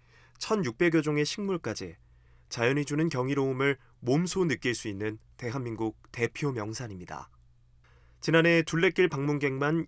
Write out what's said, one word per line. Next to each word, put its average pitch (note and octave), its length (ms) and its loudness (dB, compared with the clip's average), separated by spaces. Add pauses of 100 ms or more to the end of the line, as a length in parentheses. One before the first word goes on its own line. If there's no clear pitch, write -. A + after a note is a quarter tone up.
(380)
천육백여 E3 640 2
종의 D3 240 0
식물까지 B2 720 -4 (520)
자연이 C3+ 360 2
주는 D3 240 0
경이로움을 C3+ 680 0 (240)
몸소 E3+ 460 2
느낄 B2+ 280 0
수 - 140 -6
있는 G#2+ 300 -6 (180)
대한민국 A2+ 600 -4 (140)
대표 B2+ 420 -2
명산입니다. G#2 760 -10 (920)
지난해 E3 420 4
둘레길 F3 460 2
방문객만 C#3+ 800 0